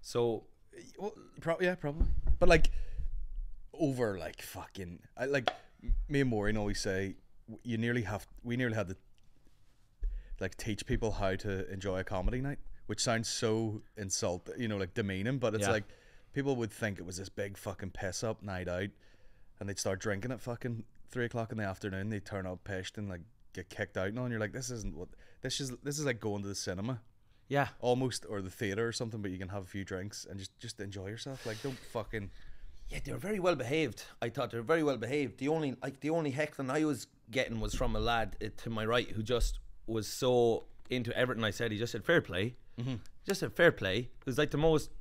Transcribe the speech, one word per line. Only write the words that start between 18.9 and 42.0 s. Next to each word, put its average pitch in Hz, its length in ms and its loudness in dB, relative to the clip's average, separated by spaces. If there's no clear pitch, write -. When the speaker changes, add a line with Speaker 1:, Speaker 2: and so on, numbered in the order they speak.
Speaker 2:
and 101 100 -6
they'd 98 100 -6
start 95 220 -2
drinking 110 320 -2
at 113 80 -6
fucking 120 440 -6
three 123 140 -2
o'clock 113 260 -2
in 110 80 -4
the 107 60 -2
afternoon. 95 460 -2
They 104 100 -2
turn 95 260 -6
up 92 180 -6
pissed 98 340 -6
and, 101 100 -4
like, 87 140 -8
get 90 160 -10
kicked - 260 -4
out 95 120 0
and 110 100 -4
all, 127 80 -2
and 120 60 -2
you're 110 80 -2
like, 104 120 -2
"This 123 180 -6
isn't 104 240 -4
what, 87 140 -8
this - 200 -4
is, 135 100 -4
this 143 160 -4
is 151 60 -2
like 120 160 0
going 104 220 -2
to 98 60 -6
the 98 60 -6
cinema." 104 460 -4
Speaker 1:
Yeah. 135 200 2
Speaker 2:
Almost, 123 480 2
or 101 140 -4
the 95 80 -6
theater 107 360 -2
or 117 60 -2
something, 110 300 -4
but 101 80 -4
you 92 80 -6
can 95 100 -8
have 101 140 -6
a 92 40 -12
few 98 180 -6
drinks 95 440 -8
and 98 100 -10
just, 95 200 -12
just 117 220 -12
enjoy 98 280 -8
yourself. 123 380 -8
Like, 113 160 -6
don't 135 160 -6
fucking 104 520 -6
Speaker 1:
Yeah, 143 120 -4
they - 100 -6
were 117 60 -4
very 190 220 -2
well 175 160 4
behaved. 127 480 0
I 117 80 -2
thought 117 220 -2
they 117 80 -4
were 117 40 -4
very 160 200 4
well 139 160 2
behaved. 120 400 -2
The 135 100 0
only, 151 340 0
like, 135 180 -6
the 147 100 -2
only 160 200 2
heckling 139 400 -2
I 156 140 2
was 143 220 0
getting 117 280 0
was 107 160 -2
from 117 220 2
a 107 40 2
lad, 113 440 2
uh, 107 40 -4
to - 120 -6
my 110 140 -2
right 117 260 2
who 104 120 -2
just 113 360 4
was 110 200 -2
so 120 580 4
into 120 260 -2
everything 120 260 2
I 107 80 4
said. 113 220 -2
He 104 60 -2
just 117 140 -2
said, 110 120 -6